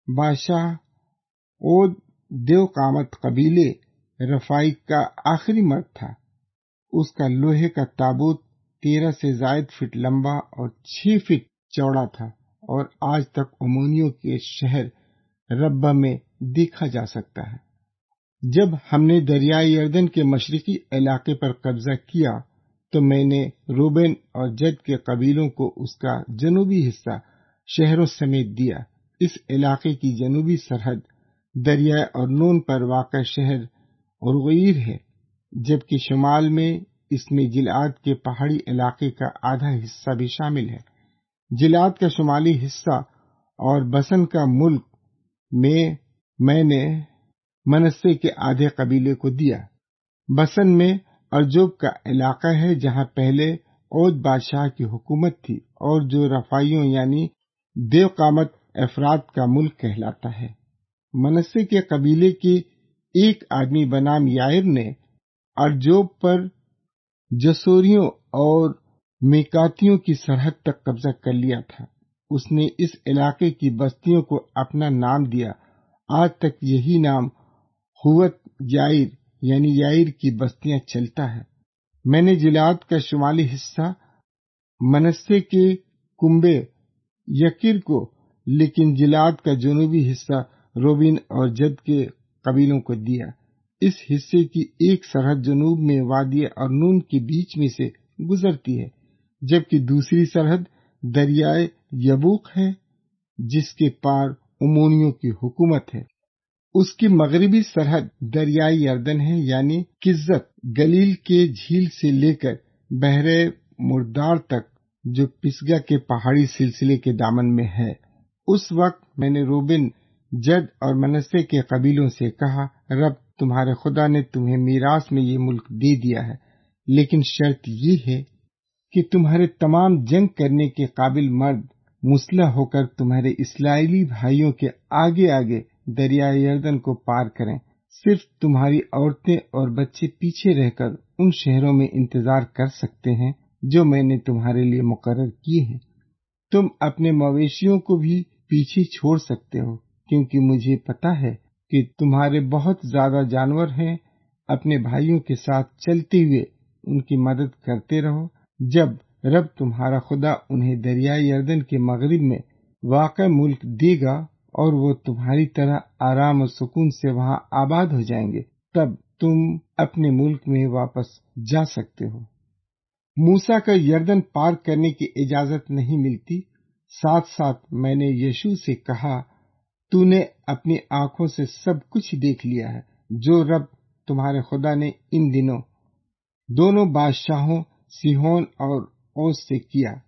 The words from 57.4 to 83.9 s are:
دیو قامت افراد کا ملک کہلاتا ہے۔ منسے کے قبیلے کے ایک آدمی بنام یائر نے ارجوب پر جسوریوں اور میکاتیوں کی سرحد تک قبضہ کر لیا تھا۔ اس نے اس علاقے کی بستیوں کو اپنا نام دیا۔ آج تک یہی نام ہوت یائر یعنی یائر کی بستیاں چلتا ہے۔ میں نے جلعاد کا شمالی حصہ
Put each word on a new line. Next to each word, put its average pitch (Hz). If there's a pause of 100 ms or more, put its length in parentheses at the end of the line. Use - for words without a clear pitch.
دیو 180
قامت 156 (220)
افراد 143 (160)
کا 131
ملک 143
کہلاتا 110
ہے۔ 117 (640)
منسے 165
کے 196
قبیلے 160
کے 180 (600)
ایک 214
آدمی 135
بنام 139
یائر 135
نے 131 (640)
ارجوب 147 (140)
پر 180 (840)
جسوریوں 185
اور 151 (460)
میکاتیوں 165
کی 170
سرحد 135
تک -
قبضہ 127
کر 131
لیا 123
تھا۔ - (460)
اس 143
نے 151 (100)
اس 175 (160)
علاقے 143
کی 143
بستیوں 135
کو -
اپنا 147
نام 131
دیا۔ 117 (560)
آج 165
تک -
یہی 135
نام 135 (720)
ہوت 170 (260)
یائر 139 (360)
یعنی 135
یائر 147
کی 135
بستیاں 135
چلتا 123
ہے۔ 113 (640)
میں 147
نے 185
جلعاد 156
کا 170
شمالی 147
حصہ 160 (880)